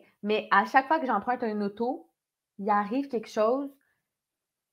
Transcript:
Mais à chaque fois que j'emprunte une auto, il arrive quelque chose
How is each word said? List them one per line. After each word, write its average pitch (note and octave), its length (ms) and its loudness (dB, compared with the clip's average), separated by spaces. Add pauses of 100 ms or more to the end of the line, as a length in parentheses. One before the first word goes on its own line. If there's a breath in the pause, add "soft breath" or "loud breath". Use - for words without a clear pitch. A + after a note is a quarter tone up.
(220 soft breath)
Mais G#3 300 -2
à G3+ 140 4
chaque C4+ 220 4
fois D#4+ 120 2
que C4 80 -4
j'emprunte B3 360 -2
une G#3+ 200 -2
auto, A#3 460 -4 (500)
il G3 100 -2
arrive G#3 380 0
quelque A3 220 -4
chose B3 400 0 (1040)